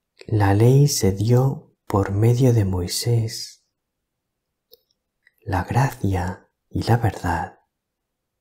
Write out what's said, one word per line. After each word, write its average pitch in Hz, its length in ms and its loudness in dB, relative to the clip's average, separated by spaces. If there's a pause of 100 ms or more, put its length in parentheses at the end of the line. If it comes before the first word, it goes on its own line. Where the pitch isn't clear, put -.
(260)
la 101 280 2
ley 131 340 6
se 98 240 0
dio 120 640 0 (100)
por 98 260 -2
medio 120 420 2
de 110 100 2
Moisés, 98 960 -4 (1900)
la 92 180 -4
gracia 98 840 -4 (200)
y 95 140 -6
la 110 120 2
verdad - 640 -6 (800)